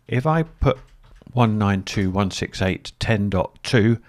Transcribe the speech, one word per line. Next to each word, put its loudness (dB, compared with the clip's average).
if -2
I 2
put 0
one 2
nine 0
two -2
dot -2
one 0
six -8
eight -4
ten 0
dot -2
two 2